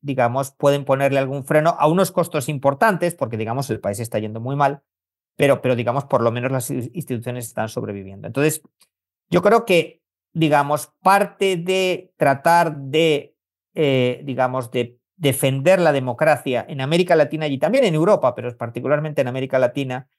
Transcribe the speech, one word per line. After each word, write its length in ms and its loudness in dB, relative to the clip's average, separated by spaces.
digamos, 560 -2
pueden 280 2
ponerle 340 2
algún 240 -4
freno 340 2
a 80 0
unos 260 2
costos 380 -4
importantes, 640 0
porque, 240 -6
digamos, 320 -4
el 100 -2
país 200 -4
está 180 -6
yendo 220 -6
muy 160 -6
mal, 260 0
pero, 260 2
pero, 140 2
digamos, 300 -2
por 160 0
lo 100 2
menos 200 -4
las 200 -4
ins-, 240 -6
instituciones 500 -8
están 240 -6
sobreviviendo. 560 -10
Entonces, 380 -2
yo 140 2
creo 200 4
que 380 0
digamos, 640 0
parte 560 2
de 580 -2
tratar 640 2
de, 580 0
eh, 500 0
digamos, 460 -4
de 300 -6
defender 640 2
la 120 4
democracia 760 0
en 100 -10
América 360 2
Latina 320 0
y 100 -2
también 280 2
en 100 2
Europa, 400 2
pero 200 -8
particularmente 640 -4
en 80 0
América 280 -4
Latina, 500 -2